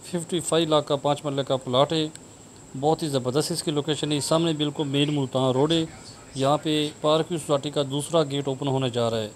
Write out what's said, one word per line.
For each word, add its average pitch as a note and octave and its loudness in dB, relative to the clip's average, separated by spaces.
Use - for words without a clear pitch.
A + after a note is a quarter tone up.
फिफ्टी F3 -6
फ़ाइव D#3+ 2
लाख D3+ 4
का D3 0
पाँच C#3+ 0
मरले C#3 -2
का C3+ 0
plot C3 2
है। D#3 0
बहुत D3 0
ही D#3+ -2
ज़बरदस्त C3+ 0
इसकी E3 -4
location D3 -2
है। D3 0
सामने E3 2
बिल्कुल D3 -2
main C#3+ 2
मुल्तान C3 2
road C#3+ 4
है। D#3+ 0
यहाँ C3+ 2
पे D#3 -2
Park D#3 2
की F3 -4
Society C#3+ -2
का C#3+ -2
दूसरा C#3+ 0
gate C#3 -4
open C3+ -4
होने C3 0
जा A#2 0
रहा A2+ -2
है। G#2+ -6